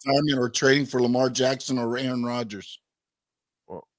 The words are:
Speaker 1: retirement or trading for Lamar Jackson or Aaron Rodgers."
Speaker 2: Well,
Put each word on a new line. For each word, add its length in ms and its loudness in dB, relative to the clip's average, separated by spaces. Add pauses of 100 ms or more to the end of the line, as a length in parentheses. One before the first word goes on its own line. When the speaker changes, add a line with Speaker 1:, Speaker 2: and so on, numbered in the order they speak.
Speaker 1:
retirement 360 2
or 80 0
trading 380 4
for 140 -2
Lamar 300 2
Jackson 480 0
or 180 -2
Aaron 280 -2
Rodgers." 560 -8 (880)
Speaker 2:
Well, 180 -14 (120)